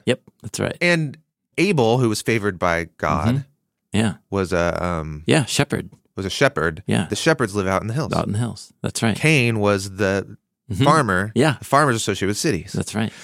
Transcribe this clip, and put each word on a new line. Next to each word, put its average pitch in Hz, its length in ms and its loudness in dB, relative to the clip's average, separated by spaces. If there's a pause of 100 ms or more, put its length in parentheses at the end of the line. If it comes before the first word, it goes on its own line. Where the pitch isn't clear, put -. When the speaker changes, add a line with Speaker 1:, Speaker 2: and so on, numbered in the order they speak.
Speaker 1:
Yep, - 160 -2 (200)
that's - 180 -10
right. - 220 -2
Speaker 2:
And 165 360 0 (400)
Abel, 135 420 4
who 123 100 4
was 104 120 -2
favored 104 360 0
by 85 300 0 (100)
God, 76 380 0
Speaker 1:
Mm-hmm. - 600 -8
Yeah. 107 160 2 (160)
Speaker 2:
was 95 240 -2
a, 85 300 0
um, 80 440 -6
Speaker 1:
Yeah, 135 180 2
shepherd. - 440 -2 (260)
Speaker 2:
was 95 100 -6
a 95 40 -4
shepherd. 82 580 0
Speaker 1:
Yeah. 107 220 -2
Speaker 2:
The 104 60 -4
shepherds 123 380 0
live 98 140 -2
out 92 140 0
in 98 60 -8
the 113 60 -4
hills. 135 200 -4
Speaker 1:
Out 87 120 -2
in 104 80 -4
the 104 60 -2
hills. 120 320 -6 (100)
That's - 220 -4
right. 110 120 2
Speaker 2:
Cain 123 440 2
was 101 380 0
the 98 400 0 (340)
Speaker 1:
Mm-hmm. 95 140 0
Speaker 2:
farmer. 120 500 4
Speaker 1:
Yeah. 135 240 2
Speaker 2:
The - 60 -16
farmer's 135 320 4
associated 101 320 -2
with 104 80 -2
cities. 98 360 -4
Speaker 1:
That's - 220 -6
right. 110 160 -2 (120)